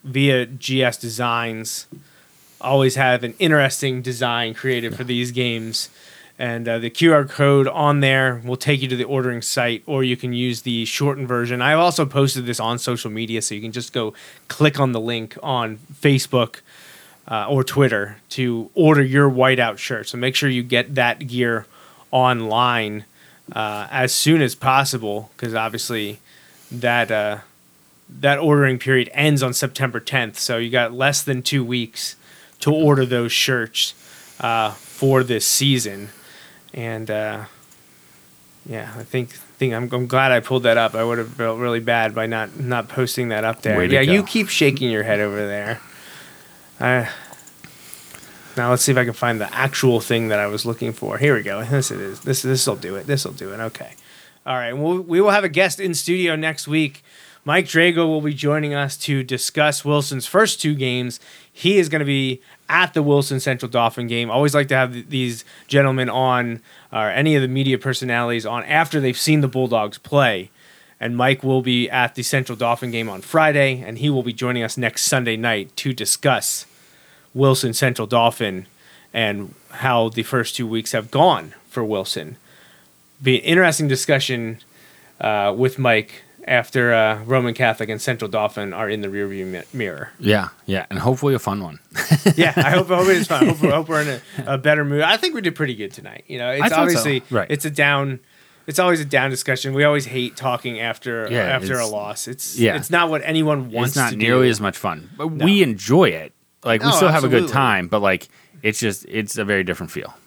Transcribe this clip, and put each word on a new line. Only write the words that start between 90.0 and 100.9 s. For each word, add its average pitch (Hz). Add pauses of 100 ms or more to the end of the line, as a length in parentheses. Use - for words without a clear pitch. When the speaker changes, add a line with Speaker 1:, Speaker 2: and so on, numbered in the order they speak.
Speaker 2:
Yeah, 104 (140)
yeah, 95
and 98
hopefully 131
a 120
fun 101
one. 80
<laughs> - (480)
Speaker 1:
Yeah, 165
I 143
hope, 180
I 180
hope 185
it 185
is -
fun. 160
Hope, -
hope 156
we're 156
in 151
a, 135
a 135
better 151
mood. 143
I 175
think 330
we 240
did 175
pretty 135
good 104
tonight. -
You 123
know, 123
it's 139
Speaker 2:
I -
thought 160
so. 160
Speaker 1:
obviously 143
Speaker 2:
Right. 107
Speaker 1:
it's 147
a 156
down, 139 (480)
it's 151
always 180
a 147
down 135
discussion. 135
We 143
always 147
hate 123
talking 123
after, 113